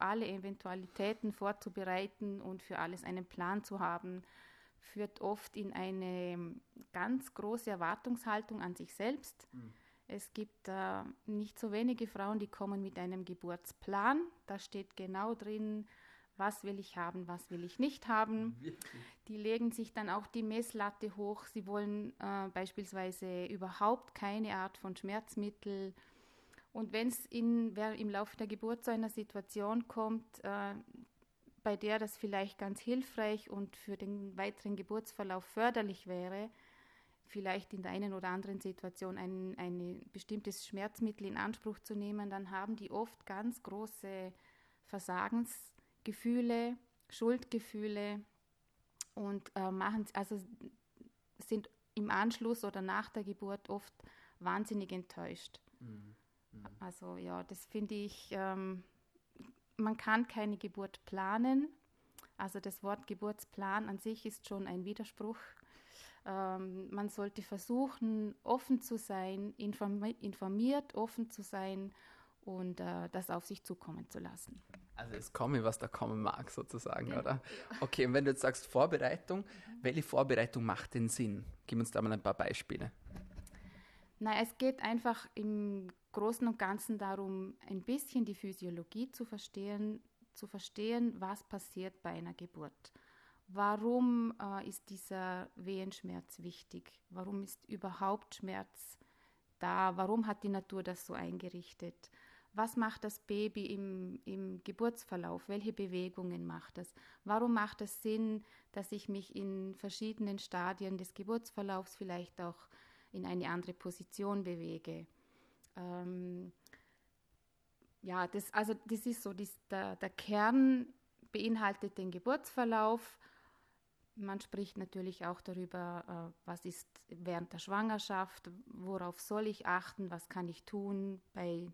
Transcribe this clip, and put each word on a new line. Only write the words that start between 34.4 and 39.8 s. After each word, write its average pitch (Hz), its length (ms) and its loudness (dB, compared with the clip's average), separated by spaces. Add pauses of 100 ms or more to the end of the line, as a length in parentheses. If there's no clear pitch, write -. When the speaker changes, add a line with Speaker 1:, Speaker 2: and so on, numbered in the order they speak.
Speaker 1:
Geburtsverlauf 190 680 -2
förderlich 226 640 2
wäre, 185 440 -4 (760)
vielleicht 196 480 -2
in 185 80 -4
der 185 100 -4
einen 196 200 0
oder 185 160 -2
anderen 196 320 -2
Situation 185 580 -4
ein, 185 400 -4
ein 180 440 -4 (100)